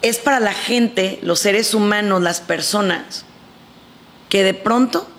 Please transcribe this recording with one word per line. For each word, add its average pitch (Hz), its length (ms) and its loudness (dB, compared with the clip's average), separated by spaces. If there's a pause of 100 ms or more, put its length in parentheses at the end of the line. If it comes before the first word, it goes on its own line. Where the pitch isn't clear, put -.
es 226 160 0
para 277 200 2
la 208 140 0
gente, 214 680 0
los 170 160 0
seres 208 340 0
humanos, 208 480 2
las 175 200 -2
personas - 840 -2 (1040)
que 196 140 2
de 190 100 2
pronto 240 540 0 (120)